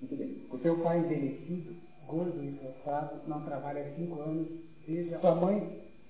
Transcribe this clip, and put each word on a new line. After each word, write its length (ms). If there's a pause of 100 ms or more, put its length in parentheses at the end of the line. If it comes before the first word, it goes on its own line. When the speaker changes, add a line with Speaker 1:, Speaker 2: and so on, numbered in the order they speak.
Speaker 1:
Muito 160
bem. 340
Speaker 2:
O 80
seu 240
pai 160
envelhecido, 800 (320)
gordo 360
e 140
cansado, 680
não 160
trabalha 360
há 140
cinco 260
anos, 280 (380)
desde 280
a... 60
sua 160
mãe 460 (280)